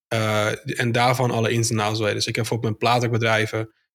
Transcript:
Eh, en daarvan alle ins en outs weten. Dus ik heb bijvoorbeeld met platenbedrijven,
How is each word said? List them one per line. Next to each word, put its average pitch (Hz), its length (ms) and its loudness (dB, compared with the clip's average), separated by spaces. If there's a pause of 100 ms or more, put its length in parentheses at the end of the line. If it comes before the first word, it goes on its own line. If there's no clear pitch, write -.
Eh, 110 720 -2
en 123 120 0
daarvan 123 400 2
alle 113 200 0
ins 117 180 0
en 110 100 0
outs 107 200 0
weten. 104 160 0
Dus 107 120 -4
ik 117 80 -6
heb 120 120 -2
bijvoorbeeld 113 240 -2
met 113 180 0
platenbedrijven, 113 840 0 (220)